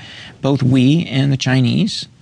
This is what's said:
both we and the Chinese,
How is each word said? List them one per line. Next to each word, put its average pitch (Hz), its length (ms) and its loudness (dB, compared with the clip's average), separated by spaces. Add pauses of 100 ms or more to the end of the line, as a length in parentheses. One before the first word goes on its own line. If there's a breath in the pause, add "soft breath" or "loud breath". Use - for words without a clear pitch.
(420 loud breath)
both 135 200 0
we 135 440 2
and 139 260 -2
the 135 40 0
Chinese, 127 720 0 (160)